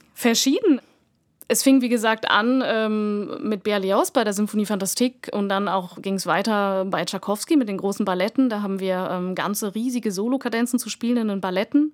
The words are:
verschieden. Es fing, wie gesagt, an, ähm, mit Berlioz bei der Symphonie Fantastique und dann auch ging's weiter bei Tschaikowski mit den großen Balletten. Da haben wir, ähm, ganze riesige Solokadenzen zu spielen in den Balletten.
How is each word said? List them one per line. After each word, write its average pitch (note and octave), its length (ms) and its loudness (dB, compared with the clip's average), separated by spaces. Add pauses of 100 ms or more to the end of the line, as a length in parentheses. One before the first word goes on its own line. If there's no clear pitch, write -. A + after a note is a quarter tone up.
(140)
verschieden. C4+ 640 2 (680)
Es - 140 0
fing, C4+ 200 6
wie B3 60 0
gesagt, A3 420 0
an, B3 340 2
ähm, G#3+ 840 -2
mit G#3 140 -2
Berlioz G#3 480 0
bei A#3+ 140 2
der G#3 80 0
Symphonie G#3 320 0
Fantastique G#3 680 -2
und G3+ 160 0
dann G3 200 0
auch F3+ 320 -4
ging's F#3+ 260 -4
weiter G3 600 0
bei F3 180 -2
Tschaikowski G3+ 520 -2
mit B3 120 2
den G3 100 -4
großen G3 260 -2
Balletten. G3+ 440 2
Da G#3 140 -4
haben F#3+ 180 -4
wir, F#3 300 -2
ähm, F3+ 240 -4
ganze F#3 400 -4
riesige A#3 380 -2
Solokadenzen A#3 640 -2
zu A3+ 100 -8
spielen A#3 300 -2
in A3 100 -2
den G3 120 -4
Balletten. G3 540 0